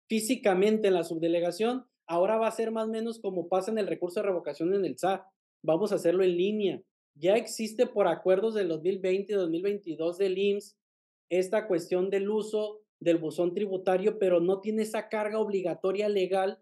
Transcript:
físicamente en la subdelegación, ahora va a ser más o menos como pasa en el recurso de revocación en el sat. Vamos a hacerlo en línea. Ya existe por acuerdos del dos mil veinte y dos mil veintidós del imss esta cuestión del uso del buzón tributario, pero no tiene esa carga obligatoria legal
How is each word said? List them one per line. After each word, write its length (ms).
físicamente 800
en 40
la 120
subdelegación, 800
ahora 320
va 100
a 40
ser 200
más 120
o 60
menos 300
como 280
pasa 240
en 60
el 100
recurso 320
de 80
revocación 460
en 100
el 140
sat. 260
Vamos 300
a 20
hacerlo 300
en 100
línea. 460
Ya 220
existe 500
por 200
acuerdos 460
del 140
dos 140
mil 180
veinte 320
y 60
dos 120
mil 140
veintidós 540
del 200
imss 380
esta 360
cuestión 440
del 200
uso 520
del 200
buzón 340
tributario, 640
pero 220
no 180
tiene 220
esa 260
carga 320
obligatoria 680
legal 520